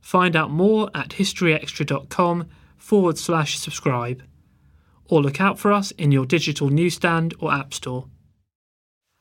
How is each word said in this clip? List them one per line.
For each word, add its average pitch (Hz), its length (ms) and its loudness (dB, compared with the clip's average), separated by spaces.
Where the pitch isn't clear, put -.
Find 180 340 2
out 156 140 0
more 202 460 2
at 143 140 -6
historyextra 160 760 -2
dot 139 240 -4
com 175 400 0
forward 180 440 2
slash 160 400 -2
subscribe, 123 640 -4
or 156 140 4
look 143 180 -2
out 190 200 0
for 202 120 2
us 202 200 0
in 147 200 0
your 135 140 4
digital 147 440 0
newsstand 165 720 0
or 151 140 -2
app 139 180 -6
store. 127 360 -8